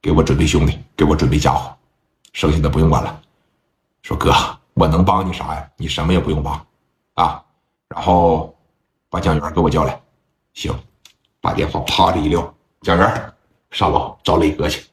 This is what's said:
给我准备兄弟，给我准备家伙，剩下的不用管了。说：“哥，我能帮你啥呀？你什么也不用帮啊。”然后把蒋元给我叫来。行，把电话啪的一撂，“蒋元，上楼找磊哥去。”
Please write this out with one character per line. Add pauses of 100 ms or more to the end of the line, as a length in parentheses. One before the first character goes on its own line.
给
我
准
备
兄
弟， (180)
给
我
准
备
家
伙， (560)
剩
下
的
不
用
管
了。 (840)
说
：“哥， (440)
我
能
帮
你
啥
呀？ (100)
你
什
么
也
不
用
帮 (520)
啊。” (460)
然
后 (540)
把
蒋
元
给
我
叫
来。 (540)
行， (720)
把
电
话
啪
的
一
撂 (320)
，“蒋
元， (380)
上
楼
找
磊
哥
去。”